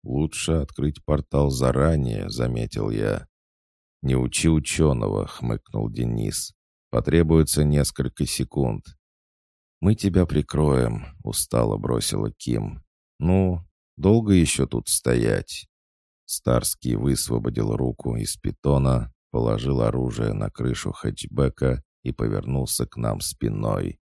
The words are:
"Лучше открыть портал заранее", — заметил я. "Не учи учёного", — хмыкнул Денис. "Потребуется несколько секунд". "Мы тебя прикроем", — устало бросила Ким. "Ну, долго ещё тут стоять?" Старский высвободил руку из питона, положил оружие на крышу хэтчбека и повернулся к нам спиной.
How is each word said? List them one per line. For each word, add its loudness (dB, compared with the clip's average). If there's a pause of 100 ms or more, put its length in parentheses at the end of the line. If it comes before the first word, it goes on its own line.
"Лучше -2
открыть -2
портал 2
заранее", — 0
заметил -4
я. -2 (760)
"Не 0
учи 0
учёного", — 2
хмыкнул -6
Денис. -4 (360)
"Потребуется 4
несколько 0
секунд". -4 (960)
"Мы 4
тебя 2
прикроем", — 0 (200)
устало -2
бросила -2
Ким. -6 (360)
"Ну, 2 (360)
долго 4
ещё 4
тут -4
стоять?" 0 (560)
Старский 0
высвободил -2
руку -4
из -6
питона, 0 (180)
положил 0
оружие -2
на -4
крышу -4
хэтчбека -2 (200)
и -4
повернулся -2
к -16
нам -2
спиной. -4 (120)